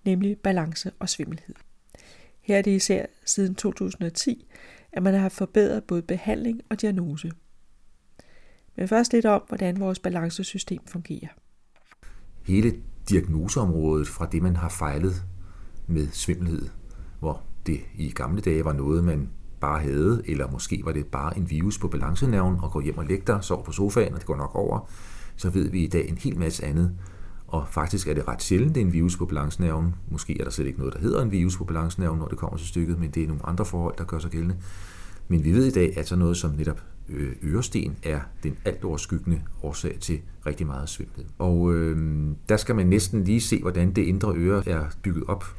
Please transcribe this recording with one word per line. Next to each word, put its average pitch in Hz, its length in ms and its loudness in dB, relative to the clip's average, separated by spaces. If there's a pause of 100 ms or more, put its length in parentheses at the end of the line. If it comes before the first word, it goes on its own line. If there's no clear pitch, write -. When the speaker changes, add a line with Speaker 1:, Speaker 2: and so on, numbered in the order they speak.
Speaker 1:
nemlig 196 320 2
balance 180 600 0
og 190 100 -6
svimmelhed. - 460 -8 (880)
Her 202 140 4
er 202 40 6
det 202 100 4
især 190 340 2 (200)
siden 190 300 0
to - 160 -2
tusind 185 360 -4
og 165 60 -6
ti, - 340 -2 (440)
at 180 120 -2
man 190 100 6
har 190 160 4
forbedret - 540 2
både 170 180 -2
behandling 214 680 -2
og 214 120 -4
diagnose. 175 500 -2 (1400)
Men 185 120 -2
først 233 260 4
lidt 233 120 6
om, 208 220 6
hvordan 190 320 0
vores 185 200 0
balancesystem 180 880 -4
fungerer. 160 420 -8 (1120)
Speaker 2:
Hele 107 300 4 (360)
diagnoseområdet 80 960 2
fra 85 240 -6
det, 82 100 0
man 90 140 2
har 82 140 0
fejlet 82 540 -2 (640)
med 76 240 2
svimmelhed, 85 580 -2 (500)
hvor 76 220 -4 (240)
det 80 140 0 (160)
i 76 140 -4
gamle 82 320 -2
dage 80 240 2
var 76 80 2
noget, 73 300 2
man 73 260 2 (300)
bare 73 200 0
havde, 73 460 2
eller 69 260 -2
måske - 320 -4
var 80 80 -2
det 73 140 -2
bare 76 320 -4
en 90 120 0
virus 87 300 0
på 90 80 -2
balancenerven, 92 720 2
og 90 100 -2
gå 73 100 -2
hjem 76 160 -2
og 82 80 -4
lægge 92 220 0
dig, 104 160 2
sov - 220 -2
på 82 60 -8
sofaen, 101 420 2
og - 60 -4
det - 80 -8
går 71 100 0
nok 71 180 -4
over, - 340 -2 (460)
så 92 140 -2
ved 90 200 2
vi 87 140 0
i 85 40 2
dag 85 220 0
en 82 80 -2
hel - 220 -2
masse 80 260 -2
andet. 87 300 2 (580)
Og 76 180 -2
faktisk 78 360 0
er 76 60 0
det 71 140 0
ret 60 140 -4
sjældent, 131 340 4
det 123 60 4
er 98 40 4
en 87 80 4
virus 87 240 4
på 90 80 -2
balancenerven. 80 720 0 (160)
Måske 78 280 -4
er 69 40 -2
der 67 80 -4
slet 69 140 -2
ikke 65 140 -4
noget, 65 140 -2
der - 60 -6
hedder - 220 2
en 113 100 2
virus 90 260 2
på 90 60 -4
balancenerven, 82 560 0
når 80 80 -4
det 80 100 -4
kommer 82 200 -4
til 80 100 -6
stykket, 85 320 0
men 80 120 0
det 82 120 0
er 78 40 0
nogle 76 180 -2
andre 90 200 0
forhold, 85 320 -2
der 87 60 -4
gør 85 160 -4
sig 82 120 -4
gældende. 85 240 0 (720)
Men 82 160 4
vi 80 80 4
ved 127 140 8
i 127 60 4
dag, 87 260 4
at 78 100 -4
sådan 90 120 2
noget 87 180 4
som 76 140 0
netop, 73 320 -2 (260)
øh, 69 340 -4
øresten 80 600 0
er 76 160 -2 (240)
den 73 220 -2
altoverskyggende 82 760 -2 (220)
årsag 76 380 -4
til 80 180 -2 (260)
rigtig 76 220 -2
meget 71 220 -4
svimmelhed. - 360 -8 (120)
Og, 87 360 4
øh, 80 540 2 (220)
der 104 80 6
skal 117 180 0
man 95 120 6
næsten 104 360 4
lige 110 180 4
se, - 200 2
hvordan 87 320 2
det 104 80 4
indre 95 340 2
øre 92 340 2
er 78 160 0 (160)
bygget 82 260 -2
op. 92 180 -2 (140)